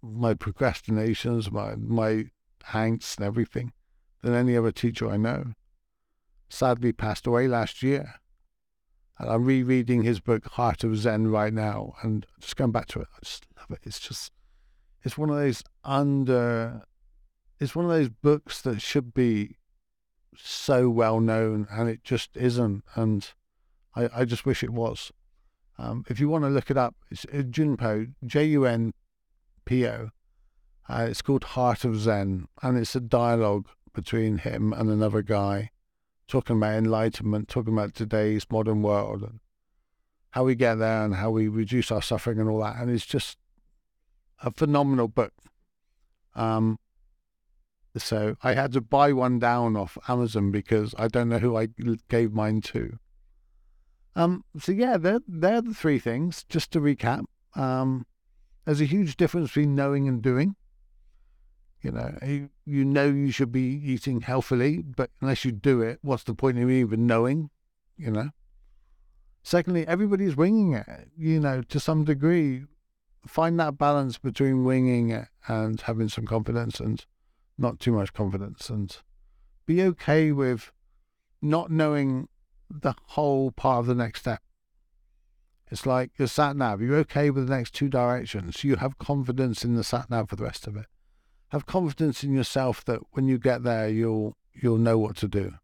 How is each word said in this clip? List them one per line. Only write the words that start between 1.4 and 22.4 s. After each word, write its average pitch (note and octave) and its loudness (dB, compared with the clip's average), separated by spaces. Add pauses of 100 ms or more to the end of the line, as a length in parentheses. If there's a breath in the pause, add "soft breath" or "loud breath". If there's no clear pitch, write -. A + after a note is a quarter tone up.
my, G#2+ -6
my A2 0 (460)
angst A2+ -2
and G2+ -4
everything A#2 -4 (480)
than A#2+ 0
any B2 2
other A2+ 2
teacher A#2 -2
I G2+ -2
know. A#2+ -2 (960)
Sadly A#2+ 0
passed - -4
away B2 2
last A#2+ -2
year. C#3 -2 (1040)
And A#2 -6
I'm A#2 2
rereading B2+ 2
his A2+ 2
book, A2+ 0
Heart - -2
of A2 0
Zen, A2 0
right G#2+ 0
now, G#2+ -4
and G#2+ -2 (140)
just - -12
going B2 2
back A2 -2
to - -8
it, F2+ -10
I - -20
just - -14 (100)
love - -16
it. - -12
It's - -14
just, - -12 (680)
it's - -6
one D3+ 0
of D3 0
those C#3+ 0 (200)
under, B2 0 (760)
it's C#3+ -4
one E3+ 0
of F3 0
those D#3+ 4
books D3 0
that A#2 -2
should B2 -2
be A2+ 2 (800)
so - 2
well A2+ 2
known, A2 0
and A2+ -2
it A2+ -8
just - -4
isn't, A#2+ 0 (100)